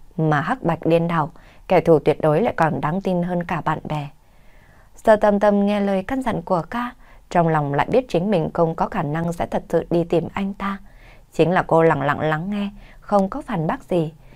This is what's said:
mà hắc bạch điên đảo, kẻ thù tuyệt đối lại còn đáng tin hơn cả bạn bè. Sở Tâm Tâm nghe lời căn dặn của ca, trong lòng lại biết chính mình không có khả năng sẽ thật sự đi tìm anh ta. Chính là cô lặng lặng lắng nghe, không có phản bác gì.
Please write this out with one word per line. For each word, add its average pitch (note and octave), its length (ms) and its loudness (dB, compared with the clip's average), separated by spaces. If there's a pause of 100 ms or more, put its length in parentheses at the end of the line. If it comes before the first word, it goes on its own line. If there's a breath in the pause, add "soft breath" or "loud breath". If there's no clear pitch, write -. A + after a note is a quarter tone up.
(180)
mà D#3 240 2
hắc A3 220 -4
bạch E3 220 -2
điên E3 220 4
đảo, E3 240 0 (360 soft breath)
kẻ F3+ 140 4
thù D#3 180 6
tuyệt - 220 0
đối D#3 200 2
lại A#3+ 160 0
còn C#3+ 240 0
đáng D#3+ 200 -4
tin F3+ 220 -2
hơn F3 200 -4
cả E3+ 180 -6
bạn D#3 220 -4
bè. D3 240 -6 (880 soft breath)
Sở A3 200 4
Tâm G#3 240 2
Tâm G3+ 260 2
nghe G3+ 140 0
lời G3 240 -2
căn C4 180 -6
dặn G#3 200 -4
của F3 280 -2
ca, B3 220 -6 (380 soft breath)
trong E3+ 180 2
lòng D3 260 0
lại C#3+ 180 0
biết B3+ 180 2
chính F3+ 220 0
mình D#3 220 0
không E3 220 0
có F#3 120 -2
khả F3+ 160 -4
năng E3 300 -4
sẽ G3 120 -4
thật F#3 240 -4
sự E3+ 200 0
đi E3+ 140 2
tìm E3+ 300 0
anh G3 200 -4
ta. G3 240 -6 (560 soft breath)
Chính D#3+ 180 2
là F3+ 160 2
cô E3 160 4
lặng D#3 180 4
lặng C#3+ 180 -2
lắng D#3 300 -2
nghe, G3+ 200 -4 (300 loud breath)
không G3 300 2
có C#4 120 -8
phản E3+ 260 -4
bác B3+ 160 -4
gì. E3 300 -2 (220 soft breath)